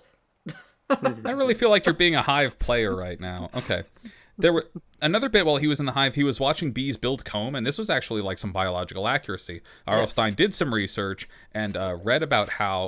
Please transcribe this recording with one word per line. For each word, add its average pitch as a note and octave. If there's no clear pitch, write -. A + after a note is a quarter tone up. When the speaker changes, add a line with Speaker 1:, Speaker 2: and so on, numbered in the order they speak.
Speaker 1:
<laughs> -
Speaker 2:
I C#4
don't B3
really B3+
feel A#3
like G3+
you're E3+
being E3+
a B2+
hive C#3
player A2+
right F2+
now. F2+
Okay. G2
There E3+
were, -
another A3
bit G#3
while D3
he D3
was C#3+
in D3
the C3
hive, C3+
he C#3+
was C3+
watching C#3+
bees B2+
build C3
comb, A2+
and A#2
this C#3+
was G#3+
actually, B2+
like, F#2+
some G2+
biological F#2
accuracy. G#2
R.L. G#2+
Speaker 3:
Yes. A2
Speaker 2:
Stine A2
did G3
some C#3
research G2
and, G#2
uh, F#2
read B2+
about A#2
how, F#2+